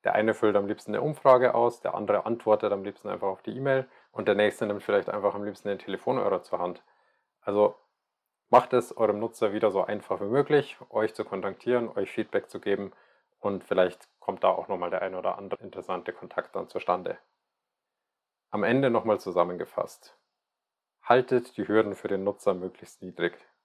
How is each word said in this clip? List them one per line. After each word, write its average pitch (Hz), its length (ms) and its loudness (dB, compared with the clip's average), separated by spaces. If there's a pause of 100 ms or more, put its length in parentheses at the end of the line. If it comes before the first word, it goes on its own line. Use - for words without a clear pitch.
Der - 120 -2
eine 110 180 2
füllt 107 220 2
am 101 120 2
liebsten 107 240 -8
eine 107 100 -2
Umfrage 131 540 6
aus, 120 240 2
der - 160 -4
andere 104 300 0
antwortet 110 480 2
am 98 100 -4
liebsten 98 240 -10
einfach 98 220 -4
auf 95 120 -8
die - 140 -10
E-Mail 131 320 -2 (240)
und 101 160 -4
der 104 80 4
nächste 104 300 2
nimmt 101 180 -4
vielleicht 101 260 0
einfach 101 240 -2
am 101 120 -8
liebsten 101 240 -8
den 98 100 -4
Telefonhörer 101 640 -2
zur 87 160 -6
Hand. 90 240 -6 (580)
Also 104 340 2 (760)
macht 120 240 6
es 120 220 0
eurem 104 240 0
Nutzer 110 340 -2
wieder 107 180 2
so 92 120 0
einfach 101 360 -4
wie 101 60 -6
möglich, 143 520 0 (120)
euch 110 240 0
zu 107 100 -6
kontaktieren, 101 720 -2
euch 98 160 -4
Feedback - 380 -4
zu 95 100 -12
geben 101 320 -2 (480)
und 98 240 -4
vielleicht 92 460 0 (100)
kommt 95 240 -4
da 95 60 6
auch 90 180 0
nochmal 90 220 -4
der 92 120 -2
ein 95 140 -4
oder 92 220 -4
andere 98 260 -10
interessante 92 480 -8
Kontakt - 440 -10
dann 92 120 -6
zustande. - 500 -2 (1300)
Am 104 120 -2
Ende 127 260 2
nochmal 110 300 2
zusammengefasst. - 1000 -4 (840)
Haltet 127 560 2
die 98 100 -6
Hürden 104 280 2
für - 120 -12
den 95 160 -2
Nutzer 101 300 0
möglichst 90 480 -10
niedrig. 87 320 -4 (320)